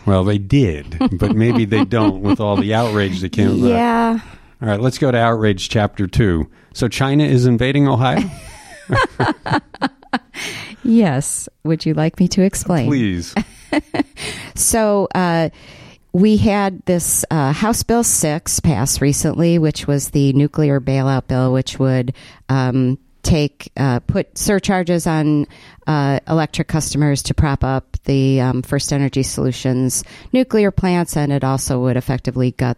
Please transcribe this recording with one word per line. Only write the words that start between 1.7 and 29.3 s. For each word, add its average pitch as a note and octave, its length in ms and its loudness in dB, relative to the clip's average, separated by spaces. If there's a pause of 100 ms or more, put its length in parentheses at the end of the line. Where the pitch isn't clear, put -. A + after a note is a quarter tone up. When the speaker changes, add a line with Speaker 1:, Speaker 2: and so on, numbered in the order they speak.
Speaker 1:
don't G#2 380 0
with G2+ 180 2
all G#2 160 0
the G2+ 180 0
outrage G#2 460 0
that F2+ 140 -6
came - 260 2
about. B3 80 4
Speaker 2:
Yeah. A#3 520 2 (420)
Speaker 1:
All A#2+ 80 -4
right, G#2 100 0
let's B2 180 0
go C3+ 140 2
to A#2+ 60 2
outrage A2 500 2
chapter G#2 400 0
two. F2 420 0 (240)
So - 140 -2
China C#3 380 0
is C3 200 4
invading C3 440 2
Ohio? C3 400 0 (600)
<laughs> - 720 -2 (1200)
Speaker 2:
Yes. F#3+ 680 0 (140)
Would D#3 220 -2
you D#3+ 100 0
like D#3 240 0
me F3+ 100 4
to - 140 0
explain? F3 440 0
Speaker 1:
Please. G#2 520 -2
Speaker 2:
<laughs> A3 40 -2 (1120)
So, G#3 560 2
uh, E3 360 0 (640)
we G#3+ 240 4
had G3 480 0
this, - 440 -2
uh, C#3+ 220 2
House G#3+ 320 0
Bill A#3 220 0
six - 560 -2
pass C3+ 400 0
recently, D3 580 2
which D#3 260 -2
was C#3+ 260 -2
the C#3 200 2
nuclear C#3+ 480 2
bailout C3+ 480 -2
bill, B2+ 240 0
which C3 260 -2
would, B2+ 360 0 (340)
um, C3 500 0 (240)
take, - 540 0
uh, B2+ 240 0
put - 380 -6
surcharges F#3 680 0
on, D3+ 380 0 (420)
uh, C#3 420 0
electric D#3+ 400 -2
customers D3 540 0
to - 100 -4
prop C#3 320 0
up C3 400 -4
the, C3+ 340 2
um, B2+ 220 0
FirstEnergy C#3 640 -2
Solutions C3 800 -2 (260)